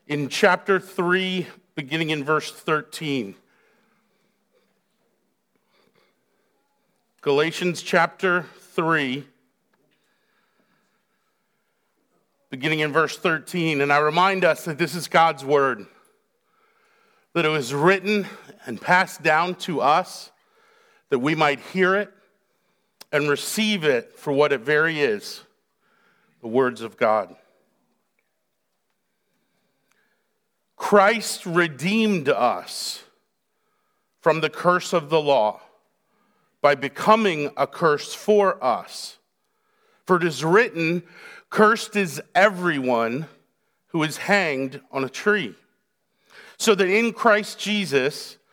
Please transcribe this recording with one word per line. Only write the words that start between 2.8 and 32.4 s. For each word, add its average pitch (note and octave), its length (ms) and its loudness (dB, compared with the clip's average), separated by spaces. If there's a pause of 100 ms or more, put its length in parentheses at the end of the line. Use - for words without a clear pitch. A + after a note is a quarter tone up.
Galatians D#3+ 600 0
chapter F3 680 0 (100)
three, D3 680 -2 (3250)
beginning D3+ 300 -4
in D3+ 120 -2
verse D3+ 260 -2
thirteen. D#3+ 640 -2
And C#3+ 140 2
I C#3+ 60 4
remind F3+ 440 2
us D#3+ 220 2
that D#3 120 -6
this D#3 160 -4
is E3+ 140 -8
God's D#3+ 380 2
word, C3+ 400 2 (1500)
that E3 120 2
it D#3 40 2
was C#3 240 -2
written F#3+ 540 2 (380)
and A2+ 140 -8
passed F3+ 440 2
down E3 320 2
to D#3 240 -6
us, D3+ 520 0 (760)
that C3 100 0
we D3 140 0
might D3 280 2
hear F#3 340 0
it G3+ 160 -4 (1000)
and D3 180 0
receive G3+ 560 -2
it B2 280 0
for D3 200 -6
what C#3+ 180 4
it C3+ 80 -2
very D3+ 400 0
is, A2 420 -2 (1000)
the A#2+ 60 -12
words A#2+ 340 0
of A2+ 160 -12
God. G#2+ 360 2 (3500)
Christ G#3 720 -2
redeemed F3 840 -2
us G#2+ 760 -4 (1160)